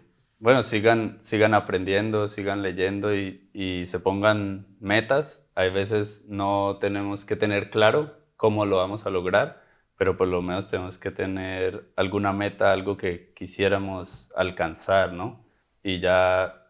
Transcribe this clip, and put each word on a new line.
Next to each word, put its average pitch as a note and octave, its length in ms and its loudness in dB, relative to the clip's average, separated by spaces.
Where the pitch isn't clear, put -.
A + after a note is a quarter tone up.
bueno, B2 240 6
sigan, A2 580 2
sigan G#2+ 320 4
aprendiendo, G2+ 720 0
sigan G2+ 340 -4
leyendo G2 540 -2
y, F#2+ 380 -8
y F#2 340 -6
se - 120 -6
pongan G2 680 0
metas. A2+ 760 -2
Hay F#2 160 2
veces G#2 580 -2
no G2+ 500 -2
tenemos G2+ 460 -4
que G#2+ 100 -4
tener G2+ 360 -2
claro A2+ 440 4
cómo G#2 280 2
lo G2 120 2
vamos G2 280 -2
a G2+ 40 -4
lograr, F#2+ 540 0
pero F#2 200 2
por F#2+ 100 2
lo F2+ 140 0
menos F2+ 280 -6
tenemos F2+ 300 -6
que G2 120 -8
tener F#2+ 840 -6
alguna G2 380 0
meta, G2+ 400 2
algo F#2+ 240 -2
que F2 380 -6
quisiéramos F#2+ 1000 -4
alcanzar, F2+ 800 0
¿no? F#2 300 -10
Y F#2 160 -2
ya F#2 720 2